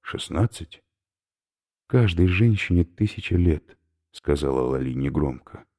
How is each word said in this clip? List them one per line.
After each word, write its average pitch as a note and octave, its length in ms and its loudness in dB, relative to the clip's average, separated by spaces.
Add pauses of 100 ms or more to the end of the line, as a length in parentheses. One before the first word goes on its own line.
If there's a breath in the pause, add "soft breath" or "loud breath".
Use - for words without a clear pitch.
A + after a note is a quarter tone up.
Шестнадцать?» - 800 -6 (1040)
«Каждой F2+ 400 4
женщине F#2 560 2
тысяча - 520 -4
лет», F2 440 0 (320)
сказала C#2 500 -2
Лали C2 320 -2
негромко. C#2 720 -4 (140)